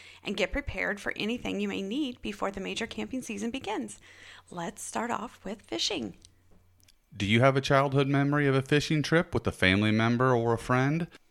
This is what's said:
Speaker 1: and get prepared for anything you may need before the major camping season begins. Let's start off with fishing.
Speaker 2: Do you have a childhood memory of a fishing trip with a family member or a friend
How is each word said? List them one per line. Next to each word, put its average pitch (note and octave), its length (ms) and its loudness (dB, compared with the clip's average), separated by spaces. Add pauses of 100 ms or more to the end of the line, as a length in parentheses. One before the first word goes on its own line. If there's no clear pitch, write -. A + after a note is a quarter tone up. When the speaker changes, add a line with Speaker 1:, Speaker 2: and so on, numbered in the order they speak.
(220)
Speaker 1:
and G3 140 -6
get F#3+ 160 -2
prepared G3+ 480 -4
for - 160 -6
anything G#3 440 -4
you G#3 80 -2
may F#3+ 120 -4
need B3 400 -6
before G3+ 300 -6
the G3 100 -8
major F#3+ 260 -6
camping A3 360 -8
season A3 280 -6
begins. C4+ 480 -6 (520)
Let's F3 320 -8
start A#3 280 -4
off - 340 -8
with G3+ 180 -10
fishing. E4 520 -4 (1000)
Speaker 2:
Do G#2 80 -2
you A2 160 4
have C3+ 160 6
a C3+ 60 2
childhood C#3 440 2
memory C#3+ 400 2
of C3+ 80 4
a C3+ 60 4
fishing D3 420 2
trip E3 300 2
with - 140 -2
a G2 60 2
family G2 380 4
member A#2+ 440 4
or A#2 180 2
a A2+ 60 2
friend C#3 480 2 (240)